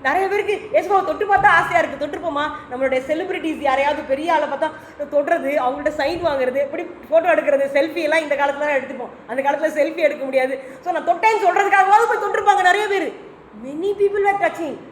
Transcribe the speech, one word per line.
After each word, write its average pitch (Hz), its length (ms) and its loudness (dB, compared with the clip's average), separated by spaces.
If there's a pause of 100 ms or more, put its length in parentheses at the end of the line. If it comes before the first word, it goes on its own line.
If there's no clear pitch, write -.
நிறைய 349 240 0
பேருக்கு 403 340 -2 (120)
இயேசுபாவை 392 320 2
தொட்டு 320 200 -2
பார்த்தா 403 200 2
ஆசையா 349 340 4
இருக்கு, 294 280 -4
தொட்டிருப்போமா? 294 360 -4 (280)
நம்மளுடைய 254 360 -2
செலிபிரிட்டிஸ் 330 520 -4
யாரையாவது 285 420 0
பெரிய 294 320 -2
ஆளை 294 140 0
பார்த்தா 277 240 -4 (280)
தொடுறது, 294 640 0
அவங்கள்ட்ட 294 340 -2
சைன் 339 280 -2
வாங்குறது, 269 360 0
இப்படி 320 220 -4
ஃபோட்டோ 330 460 0
எடுக்கிறது, 285 440 2
செல்ஃபி 302 220 2
எல்லாம் 320 260 0
இந்த 285 140 -2
காலத்துல 285 240 0
தான் 294 100 -2
எடுத்துப்போம், 254 400 -4 (180)
அந்த 254 140 -4
காலத்துல 294 300 0
செல்ஃபி 311 240 0
எடுக்க 294 300 0
முடியாது. 262 340 0 (220)
So 349 120 -4
நான் 311 140 -4
தொட்டேன்னு 403 360 2
சொல்றதுக்காகவாவது 392 640 4
போய் 440 100 0
தொட்டிருப்பாங்க 403 440 2
நிறைய 392 260 4
பேர். 381 260 -2 (520)
Many 302 200 -8
people 403 420 2
were 403 140 2
touching. 320 360 -2 (140)